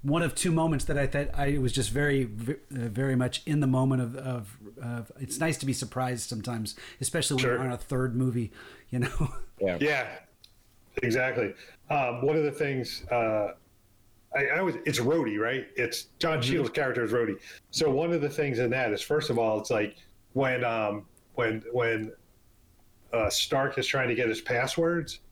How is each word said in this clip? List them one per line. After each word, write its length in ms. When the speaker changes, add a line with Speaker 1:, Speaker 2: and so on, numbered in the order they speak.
Speaker 1:
one 180
of 140
two 160
moments 340
that 120
I 100
thought 260
I 240
was 160
just 160
very, 360
v-, 280
uh, 20
very 460
much 300
in 160
the 60
moment 360
of, 140
of, 400
of, 380
it's 200
nice 180
to 80
be 80
surprised 560
sometimes, 460
especially 360
when 60
Speaker 2:
Sure. 120
Speaker 1:
you're 80
on 80
a 60
third 380
movie, 360
you 80
know? 360
<laughs> 60
Speaker 3:
Yeah. 220
Speaker 2:
Yeah, 260
exactly. 540
Um, 340
one 140
of 60
the 80
things, 600
uh, 420
I, 180
I 60
always, 160
it's 140
Rhodey, 400
right? 260
It's 340
John 140
Speaker 1:
Mm-hmm. 100
Speaker 2:
Cheadle's 260
character 340
is 80
Rhodey. 280
So 180
one 240
of 80
the 80
things 300
in 100
that 220
is, 100
first 300
of 80
all, 200
it's 120
like 240
when, 300
um, 440
when, 380
when, 400
uh, 180
Stark 480
is 80
trying 220
to 60
get 140
his 120
passwords 800